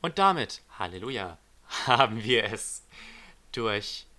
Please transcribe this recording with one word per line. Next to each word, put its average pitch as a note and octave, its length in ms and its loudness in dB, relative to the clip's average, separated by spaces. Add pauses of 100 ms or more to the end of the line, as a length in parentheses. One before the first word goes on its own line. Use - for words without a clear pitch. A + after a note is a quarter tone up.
Und E3 160 -4
damit, F#3 440 4 (180)
Halleluja, F#2 580 -6 (240)
<laughs> - 240 -8
haben A#2 380 4
wir A2+ 220 4
es - 380 -8 (680)
durch G#2+ 540 -4 (140)